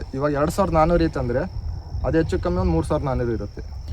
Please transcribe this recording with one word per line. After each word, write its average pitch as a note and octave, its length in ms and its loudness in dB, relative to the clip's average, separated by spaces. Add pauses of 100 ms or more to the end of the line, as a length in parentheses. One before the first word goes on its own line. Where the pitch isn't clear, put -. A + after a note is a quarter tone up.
(140)
ಇವಾಗ C#3+ 200 0
ಎರಡ್ D3 180 0
ಸಾವಿರದ F3+ 220 0
ನಾನೂರು E3 300 6
ಇತ್ತು D3+ 160 0
ಅಂದ್ರೆ B2 200 0 (680)
ಅದು C#3 120 2
ಹೆಚ್ಚು D#3+ 220 2
ಕಮ್ಮಿ F3+ 200 0
ಒಂದ್ F#3 120 2
ಮೂರ್ D#3+ 140 2
ಸಾವಿರದ D3 200 0
ನಾನೂರು B2 260 0
ಇರುತ್ತೆ. G2+ 300 -4 (320)